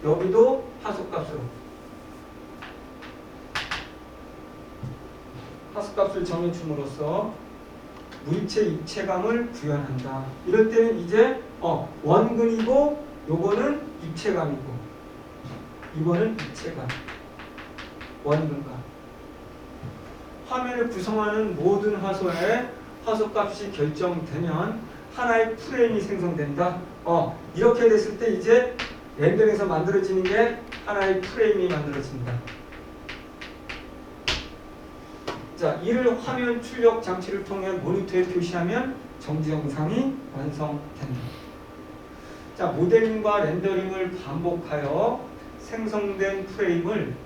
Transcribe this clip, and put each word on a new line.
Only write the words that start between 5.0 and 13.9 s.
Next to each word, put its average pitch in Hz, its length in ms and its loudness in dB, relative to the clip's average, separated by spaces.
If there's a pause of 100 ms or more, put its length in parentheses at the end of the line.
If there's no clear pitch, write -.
화소값을 196 520 0
정해줌으로써 165 1080 -2 (920)
물체 208 400 2
입체감을 185 840 0
구현한다. 135 760 -4 (220)
이럴 220 220 8
때는 226 300 6
이제, 220 420 6 (180)
어, - 340 -2 (100)
원근이고 233 1000 4 (240)
요거는 214 520 2 (220)